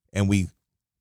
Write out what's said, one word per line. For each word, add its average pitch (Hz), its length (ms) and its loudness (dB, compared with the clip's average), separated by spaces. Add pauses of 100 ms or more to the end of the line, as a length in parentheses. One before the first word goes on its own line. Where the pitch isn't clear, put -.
(140)
and 98 160 -2
we 95 200 0 (520)